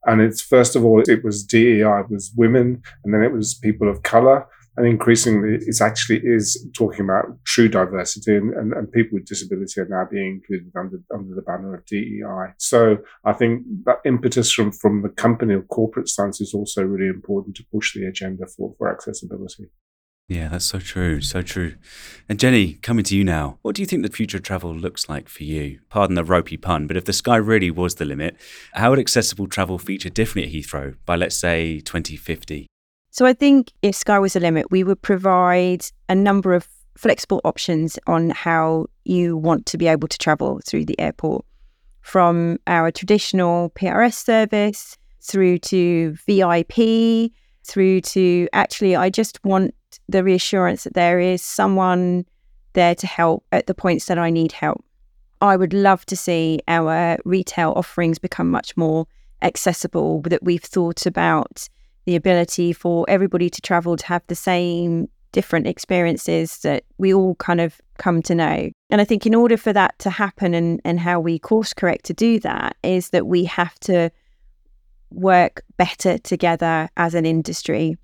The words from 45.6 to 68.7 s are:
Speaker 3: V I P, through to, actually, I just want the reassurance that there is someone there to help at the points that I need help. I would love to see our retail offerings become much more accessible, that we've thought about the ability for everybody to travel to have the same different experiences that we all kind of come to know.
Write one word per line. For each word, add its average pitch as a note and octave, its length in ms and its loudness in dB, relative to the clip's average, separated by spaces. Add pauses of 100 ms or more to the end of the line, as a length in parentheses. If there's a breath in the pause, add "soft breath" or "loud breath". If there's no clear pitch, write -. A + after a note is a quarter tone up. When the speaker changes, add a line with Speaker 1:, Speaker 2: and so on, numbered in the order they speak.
Speaker 3:
V G3 160 4
I E3+ 260 4
P, A3+ 640 2 (300)
through F#3+ 380 2
to, F3 520 2
actually, F#3+ 420 0
I F#3 140 2
just - 340 -4
want F#3+ 300 2 (340)
the F#3 160 0
reassurance F#3 600 0
that - 100 -12
there F3 260 2
is F3+ 220 0
someone F#3 840 0 (480)
there F3 220 4
to - 120 -8
help - 440 0
at - 160 0
the F#3+ 60 -2
points - 320 -2
that F3 120 0
I E3+ 120 0
need E3 220 0
help. - 320 -4 (580)
I G3 140 6
would F#3 180 0
love G3 340 4
to F#3+ 80 -4
see E3 520 0
our E3 580 0
retail F3 500 0
offerings E3+ 440 -2
become - 300 -4
much - 280 -4
more D#3+ 300 0 (340)
accessible, D#3+ 800 -2
that E3 220 -2
we've F3 200 0
thought E3+ 420 -2
about E3+ 600 -2 (380)
the F3 100 0
ability E3+ 580 2
for E3+ 340 -2
everybody F#3 420 2
to - 120 -12
travel F3 360 0
to - 100 -10
have F3 200 -2
the F3 80 -6
same F3 720 -2 (220)
different F3 360 0
experiences E3+ 920 -2
that D3 240 -2 (140)
we F#3+ 160 2
all F#3+ 220 2
kind F3 260 0
of E3 180 -4 (180)
come E3+ 260 0
to F3 120 0
know. D#3 340 0 (200)